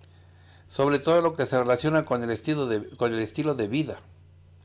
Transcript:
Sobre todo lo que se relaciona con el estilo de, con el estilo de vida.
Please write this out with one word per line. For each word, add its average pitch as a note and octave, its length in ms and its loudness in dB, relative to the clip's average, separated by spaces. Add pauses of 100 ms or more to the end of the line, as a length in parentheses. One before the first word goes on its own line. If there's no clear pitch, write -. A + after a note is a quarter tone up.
(680)
Sobre C#3+ 300 2
todo E3 240 4
lo E3 140 0
que C3 100 0
se C#3 100 0
relaciona B2+ 480 2
con A#2+ 200 -2
el A#2 60 -2
estilo C#3 360 -2
de, G#2+ 300 -4
con A#2 180 0
el A2+ 60 0
estilo D3 340 -2
de A2 140 -2
vida. C3+ 320 -4 (640)